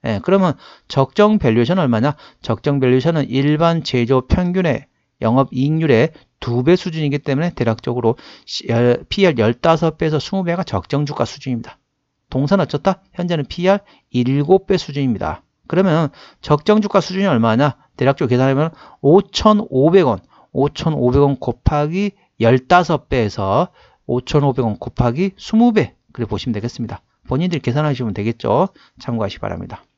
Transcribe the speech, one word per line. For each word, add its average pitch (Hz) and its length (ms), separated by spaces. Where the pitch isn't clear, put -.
예, 110 180
그러면 185 320
적정 208 520
밸류에이션 120 420
얼마냐? 131 340
적정 139 380
밸류에이션은 131 500
일반 151 540
제조 127 460
평균의 180 580
영업이익률의 135 920
두 120 240
배 170 140
수준이기 156 420
때문에 151 360
대략적으로 117 640
시-, - 240
열, 120 400
피알 170 300
열다섯 160 600
배에서 156 220
스무 190 240
배가 170 180
적정 139 420
주가 139 200
수준입니다. - 540
동사는 147 320
어쩌다? 156 400
현재는 170 340
피알 190 340
일곱 143 580
배 185 80
수준입니다. 131 680
그러면 165 420
적정 208 380
주가 202 200
수준이 190 260
얼마냐? 120 500
대략적으로 131 320
계산하면 135 420
오천오백 180 1040
원, 104 140
오천오백 139 680
원 143 180
곱하기 156 720
열다섯 139 680
배에서 110 600
오천오백 135 580
원 107 140
곱하기 131 580
스무 233 360
배, 180 240
그렇게 117 160
보시면 110 260
되겠습니다. 107 480
본인들이 160 340
계산하시면 127 540
되겠죠. 113 540
참고하시기 110 400
바랍니다. 90 420